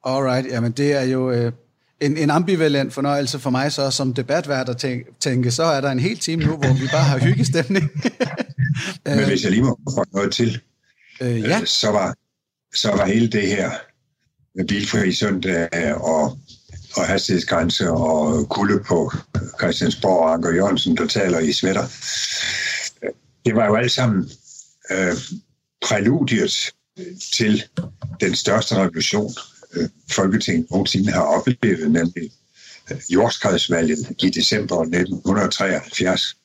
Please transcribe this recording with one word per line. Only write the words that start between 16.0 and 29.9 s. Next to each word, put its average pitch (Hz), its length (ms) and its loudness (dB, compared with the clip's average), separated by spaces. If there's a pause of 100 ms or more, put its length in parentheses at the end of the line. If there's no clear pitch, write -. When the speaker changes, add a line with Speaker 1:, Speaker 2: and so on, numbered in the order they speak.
Speaker 2:
og 90 80 0
hastighedsgrænse 87 840 0
og 78 580 0
kulde 101 380 0
på 101 240 2 (480)
Christiansborg 90 600 0
og 82 140 4
Anker 85 180 0
Jørgensen, 95 460 2
der - 100 0
taler 92 320 0
i 80 140 0
sweater. 95 300 0 (1600)
Det 113 100 2
var 113 100 4
jo 104 100 4
alt 120 160 2
sammen, 110 380 0 (640)
øh, 92 220 0 (720)
præludiet 117 680 2 (840)
til 214 260 2 (580)
den 92 140 0
største 107 400 0
revolution – 95 560 0 (420)
øh, 85 160 -2 (220)